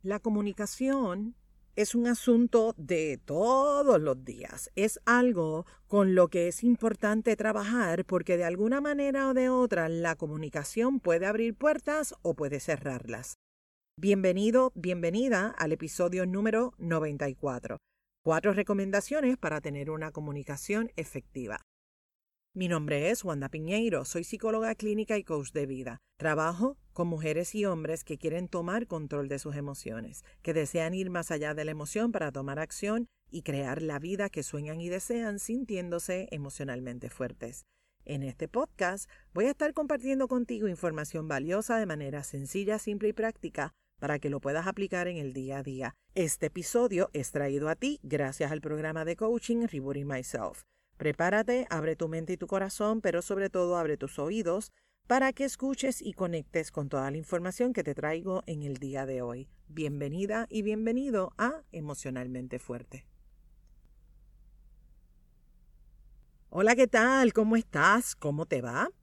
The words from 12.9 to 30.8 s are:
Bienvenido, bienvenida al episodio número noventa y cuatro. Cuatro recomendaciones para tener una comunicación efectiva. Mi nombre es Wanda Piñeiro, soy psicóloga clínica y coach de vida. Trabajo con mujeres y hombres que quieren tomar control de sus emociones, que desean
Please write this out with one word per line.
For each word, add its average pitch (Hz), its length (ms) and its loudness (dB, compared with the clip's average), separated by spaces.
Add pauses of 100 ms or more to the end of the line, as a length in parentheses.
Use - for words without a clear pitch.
Bienvenido, 202 800 4
bienvenida 180 760 2
al 156 200 0
episodio 175 540 0
número 220 520 0
noventa 151 520 -2
y 131 60 -6
cuatro. 123 420 -6 (460)
Cuatro 165 280 4
recomendaciones 202 840 2
para 151 240 -2
tener 143 280 -6
una 156 220 -6
comunicación 151 840 -4
efectiva. 131 640 -8 (920)
Mi 185 120 -2
nombre 151 420 2
es 233 140 0
Wanda 143 260 -4
Piñeiro, 165 560 0
soy 170 180 -4
psicóloga 220 520 -2
clínica 214 420 -2
y 196 60 -2
coach 147 300 -4
de 143 120 -2
vida. 131 320 -8 (200)
Trabajo 165 600 0 (160)
con 170 140 -2
mujeres 160 480 -2
y 208 100 0
hombres 160 380 -2
que 147 160 -8
quieren 170 280 -2
tomar 185 380 -2
control 147 420 -4
de 139 120 -4
sus 147 160 -8
emociones, 139 680 -10 (200)
que 165 100 -4
desean 160 400 0